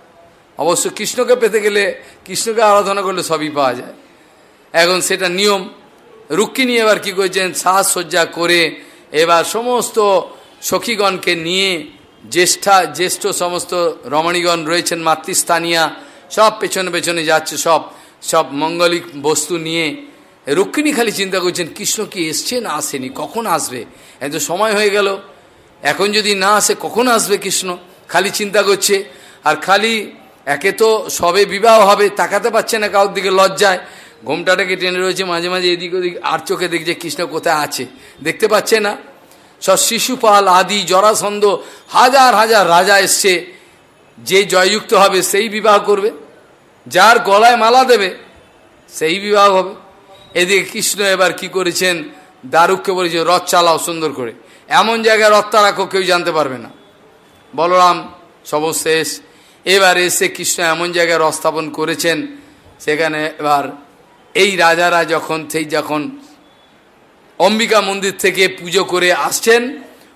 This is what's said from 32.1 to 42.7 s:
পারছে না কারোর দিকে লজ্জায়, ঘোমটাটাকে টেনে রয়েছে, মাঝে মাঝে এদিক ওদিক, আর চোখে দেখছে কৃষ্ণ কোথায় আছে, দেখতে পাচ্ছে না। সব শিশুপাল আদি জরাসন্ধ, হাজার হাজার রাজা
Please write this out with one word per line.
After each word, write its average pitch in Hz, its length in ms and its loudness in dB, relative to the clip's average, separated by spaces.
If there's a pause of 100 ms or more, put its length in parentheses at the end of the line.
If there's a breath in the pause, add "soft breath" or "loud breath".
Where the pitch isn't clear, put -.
পারছে 220 300 -2
না 214 80 -2
কারোর 196 260 2
দিকে 190 180 -2
লজ্জায়, 190 480 2 (460 loud breath)
ঘোমটাটাকে 180 500 -2
টেনে 180 240 -4
রয়েছে, 185 240 -2
মাঝে 175 260 -4
মাঝে 180 240 0
এদিক 175 200 -6
ওদিক, 180 280 -4
আর 151 240 -2
চোখে 180 220 -4
দেখছে 165 260 -4
কৃষ্ণ 165 320 -8
কোথায় 160 300 -2
আছে, 143 300 -4 (380 loud breath)
দেখতে 160 240 -2
পাচ্ছে 214 320 2
না। 208 180 -4 (640 soft breath)
সব 190 160 2
শিশুপাল 214 720 2
আদি 190 340 2
জরাসন্ধ, 202 760 2 (300 loud breath)
হাজার 254 480 4
হাজার 214 340 4
রাজা 190 300 6